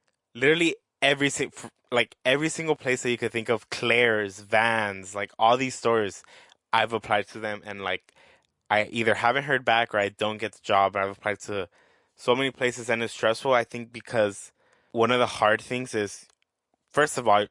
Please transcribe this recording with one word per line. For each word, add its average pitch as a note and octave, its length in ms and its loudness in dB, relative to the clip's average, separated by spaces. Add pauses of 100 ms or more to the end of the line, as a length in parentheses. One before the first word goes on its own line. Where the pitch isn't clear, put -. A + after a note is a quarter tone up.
(340)
literally D#3 420 2 (260)
every C#3 280 2
si-, C3+ 160 -4
f-, - 260 -16 (200)
like, A#2+ 340 0
every C#3+ 240 2
single D#3 260 -2
place B2+ 280 -2
that B2 80 0
you A#2 60 0
could A2+ 140 -4
think A2+ 160 -6
of, A2+ 220 -2
Claire's, A2+ 720 0
Vans, G#2 760 -2
like, G2+ 240 -8
all A2+ 160 6
these C3 200 -4
stores, A2+ 480 0 (500)
I've A2+ 180 2
applied G#2+ 380 -2
to A2+ 100 -14
them, G#2+ 240 -8
and, G2+ 180 -12
like, F#2+ 300 -6 (580)
I G#2+ 220 2
either A2+ 220 0
haven't B2 300 2
heard C3+ 200 -2
back A#2 300 2
or G#2+ 60 2
I G2+ 100 0
don't G#2+ 300 -4
get G#2+ 120 -6
the - 100 -20
job. G2 360 2
I've G2 140 -2
applied G2+ 300 -6
to G2+ 280 -6 (480)
so - 180 2
many C3+ 160 -2
places, B2 380 -4
and A#2 120 0
it's A2+ 120 -4
stressful, A#2 400 0
I A#2+ 100 2
think, A#2 300 -12
because G#2+ 580 -2 (400)
one A#2 200 2
of B2 80 4
the A#2+ 80 4
hard A2 340 2
things B2 340 -8
is, G#2 300 -6 (680)
first D3 260 0
of B2 100 -2
all, G#2 240 4